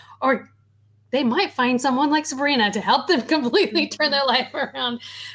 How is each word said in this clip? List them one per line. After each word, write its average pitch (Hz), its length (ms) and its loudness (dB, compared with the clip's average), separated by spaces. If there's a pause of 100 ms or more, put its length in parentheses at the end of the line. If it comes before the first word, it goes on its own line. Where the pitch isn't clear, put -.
(200)
or 262 280 0 (640)
they 277 100 2
might 285 300 0
find 247 280 2
someone 269 300 2
like 302 160 0
Sabrina 262 460 0
to 208 80 -4
help 233 260 2
them 302 160 4
<laughs> - 120 0
completely 302 540 0
turn 302 220 -2
their 277 160 0
life 254 260 0
around 254 480 -6 (340)